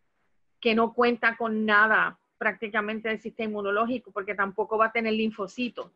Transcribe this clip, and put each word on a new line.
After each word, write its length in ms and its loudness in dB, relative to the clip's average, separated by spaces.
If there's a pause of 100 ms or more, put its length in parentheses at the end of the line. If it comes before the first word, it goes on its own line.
(600)
que 140 2
no 200 2
cuenta 420 2
con 300 -2
nada 520 4 (200)
prácticamente 720 -4
del 100 -4
sistema 300 -6
inmunológico, 640 -2
porque 220 -6
tampoco 440 -2
va 80 4
a 60 -4
tener 200 0
linfocitos. 840 -4